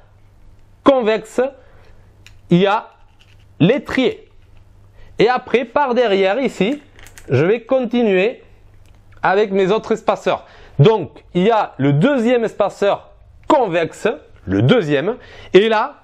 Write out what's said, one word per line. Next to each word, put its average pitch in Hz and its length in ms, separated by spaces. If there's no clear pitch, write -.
convexe, 220 580
il 175 80
y 196 80
a 214 220
l'étrier. 247 720
Et 214 120
après, 247 360
par 254 300
derrière 202 440
ici, 254 420
je 131 160
vais 226 160
continuer 240 840
avec 196 280
mes 190 200
autres 220 200
espaceurs. - 540
Donc, 190 440
il 180 80
y 220 80
a 208 260
le 139 160
deuxième 233 500
espaceur 196 680
convexe, 180 600
le 95 180
deuxième. 160 540
Et 208 160
là, 226 340